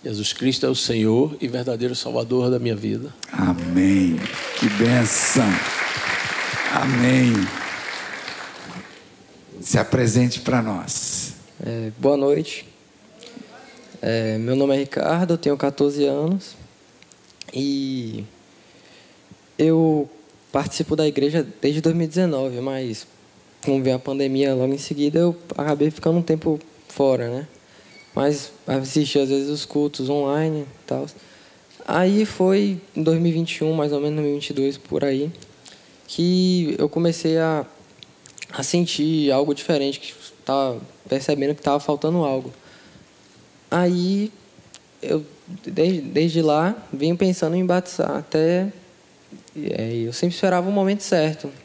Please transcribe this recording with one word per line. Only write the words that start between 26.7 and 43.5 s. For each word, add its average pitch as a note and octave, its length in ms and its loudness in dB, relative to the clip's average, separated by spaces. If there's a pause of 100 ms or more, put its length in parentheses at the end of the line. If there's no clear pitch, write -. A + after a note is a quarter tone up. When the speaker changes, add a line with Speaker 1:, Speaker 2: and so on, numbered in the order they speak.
Speaker 3:
fora, B2+ 420 2
né? C3+ 180 -6 (680)
Mas C#3 380 0 (160)
assisti C3+ 500 0
às C#3 100 4
vezes C#3 220 0
os D3+ 160 -4
cultos D3 420 -2
online D3 540 0
e C#3 240 -16
tal. C3+ 220 -4 (800)
Aí G3 380 4
foi G3 540 2 (160)
em D#3+ 60 -2
dois E3 180 2
mil E3+ 120 2
e - 20 0
vinte E3 240 -2
e D#3+ 60 -4
um, D#3 100 0
mais D3 180 0
ou D3 80 0
menos D3 160 -2
dois D3+ 100 -2
mil C#3+ 100 0
e D3 40 -6
vinte D3 120 -10
e - 20 -6
dois, C#3 240 0
por D3 260 -4
aí, C#3+ 280 0 (760)
que F3+ 720 2
eu D3 100 2
comecei E3 520 0
a, D#3+ 260 0 (880)
a - 80 -8
sentir D#3 720 2
algo C#3+ 220 2
diferente, C#3 460 -2
que - 140 -16 (320)
tava C3 340 0 (300)
percebendo C#3 460 0
que - 80 -20
tava D3 160 2
faltando D#3 400 0
algo. C3+ 340 -2 (1160)